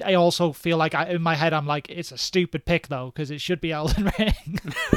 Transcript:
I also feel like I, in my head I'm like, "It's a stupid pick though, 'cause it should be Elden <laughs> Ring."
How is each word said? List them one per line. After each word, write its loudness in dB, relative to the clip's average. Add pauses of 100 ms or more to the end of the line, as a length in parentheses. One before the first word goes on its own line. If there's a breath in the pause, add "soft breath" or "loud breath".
I 4
also 4
feel 0
like 2
I, 2
in -2
my 2
head 2
I'm 0
like, -2
"It's -10
a -16
stupid -2
pick 0
though, -6
'cause -6
it -8
should -2
be -4
Elden 0
<laughs> -4
Ring." 0 (380)